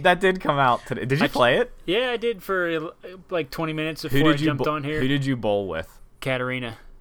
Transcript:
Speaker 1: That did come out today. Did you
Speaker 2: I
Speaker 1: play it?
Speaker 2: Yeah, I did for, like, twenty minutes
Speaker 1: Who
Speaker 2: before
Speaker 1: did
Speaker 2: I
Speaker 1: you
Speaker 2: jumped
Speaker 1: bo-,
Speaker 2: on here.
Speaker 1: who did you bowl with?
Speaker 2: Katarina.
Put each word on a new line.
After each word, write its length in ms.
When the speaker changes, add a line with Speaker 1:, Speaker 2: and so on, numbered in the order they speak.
Speaker 1:
That 180
did 200
come 180
out 280
today. 180
Did 140
you 60
Speaker 2:
I 40
Speaker 1:
play 300
it? 140
Speaker 2:
Yeah, 240
I 60
did 260
for, 500
like, 200
twenty 220
minutes 300
Speaker 1:
Who 60
Speaker 2:
before 240
Speaker 1:
did 80
Speaker 2:
I 0
Speaker 1:
you 60
Speaker 2:
jumped 180
Speaker 1:
bo-, 80
Speaker 2:
on 120
here. 160
Speaker 1:
who 80
did 160
you 120
bowl 320
with? 300
Speaker 2:
Katarina. 580